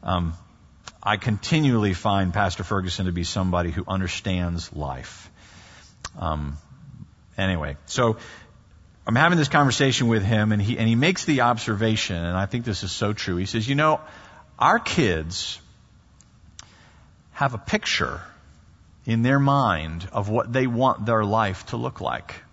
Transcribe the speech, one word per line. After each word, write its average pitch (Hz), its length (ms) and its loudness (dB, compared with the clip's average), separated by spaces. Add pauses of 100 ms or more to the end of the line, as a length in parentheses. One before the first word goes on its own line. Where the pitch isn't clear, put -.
um, 87 300 0 (680)
I 104 140 2
continually 117 760 2
find 98 400 0
Pastor 95 320 -2
Ferguson 92 400 -2
to 90 80 -2
be 87 100 -2
somebody 87 480 0
who 90 160 -4
understands 90 840 -4
life. 67 560 -10 (920)
Um, 76 380 -4 (800)
anyway, 82 480 -2
so 117 320 0 (880)
I'm 113 100 0
having 170 220 6
this 147 100 4
conversation 135 600 4
with 110 140 4
him, 107 280 2
and 104 100 2
he, 104 160 0
and 113 80 2
he 113 100 6
makes 165 280 2
the 139 180 2
observation, 110 760 0
and 85 180 -2
I 98 100 0
think 120 200 -4
this 104 180 -4
is 92 80 -6
so 107 220 -2
true. 92 240 -4
He 92 80 -2
says, 113 240 -2
"You 139 60 0
know, 156 260 2 (580)
our 180 200 4
kids 87 840 -2 (1700)
have 131 220 -2
a 110 60 -8
picture - 600 -2 (840)
in 113 160 2
their 135 180 4
mind 98 720 0
of 101 160 -2
what 117 240 0
they 131 160 0
want 120 380 0
their 110 180 2
life 104 440 0
to 120 100 -8
look 123 240 -8
like." - 320 -6 (200)